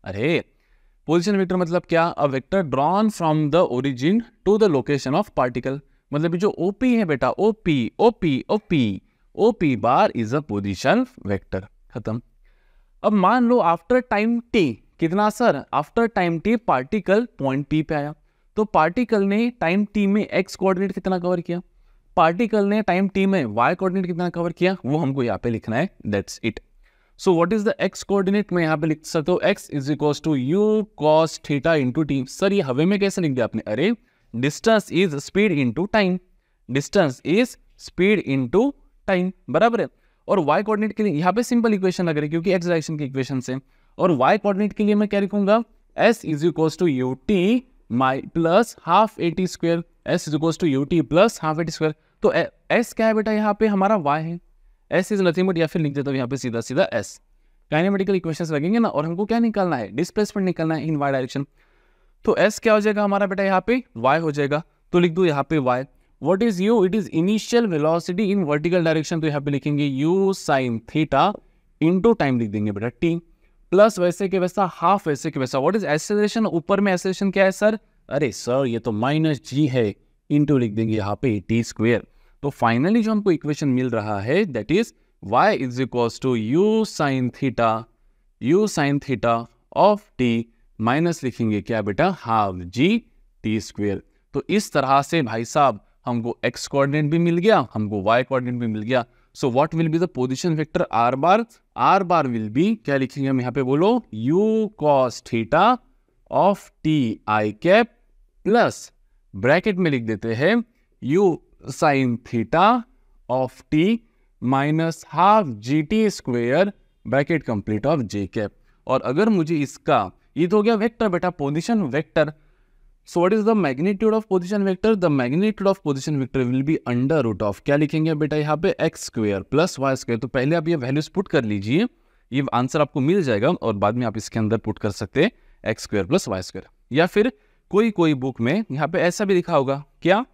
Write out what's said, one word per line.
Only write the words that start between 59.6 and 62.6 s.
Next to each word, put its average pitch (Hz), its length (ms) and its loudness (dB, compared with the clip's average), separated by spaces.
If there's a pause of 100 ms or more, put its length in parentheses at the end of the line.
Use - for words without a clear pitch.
है? 101 160 -8
डिस्प्लेसमेंट 190 540 -2
निकालना 160 280 -2
है 156 140 -4
in 156 80 -2
y 143 140 -2
direction। 131 340 -4 (800)
तो - 160 2
s 208 180 2
क्या 220 140 2